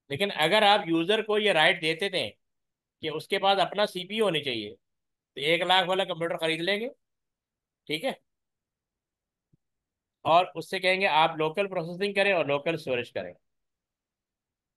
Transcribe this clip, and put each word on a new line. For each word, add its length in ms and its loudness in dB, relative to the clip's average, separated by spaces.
लेकिन 200 -2
अगर 340 2
आप 240 4
user 340 0
को 160 -2
ये 160 2
right 280 4
देते 280 -2
थे 200 -4
कि 800 -16
उसके 280 -4
पास 200 2
अपना 280 0
सीपीयू 380 -6
होनी 180 0
चाहिए, 340 -8
तो 60 -10
एक 220 0
लाख 240 4
वाला 180 0
computer 320 -6
खरीद 240 -2
लेंगे, 280 -4
ठीक 160 -6
है, 160 -6
और 200 6
उससे 240 -8
कहेंगे 260 2
आप 320 2
local 300 -2
processing 480 -6
करें 180 2
और 140 0
local 280 -2
storage 340 -4
करें। 240 -10